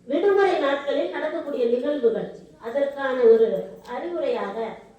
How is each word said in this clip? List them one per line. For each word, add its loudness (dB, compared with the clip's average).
விடுமுறை 4
நாட்களில் 0
நடக்கக்கூடிய -4
நிகழ்வுகள், -2
அதற்கான -2
ஒரு 4
அறிவுரையாக, -4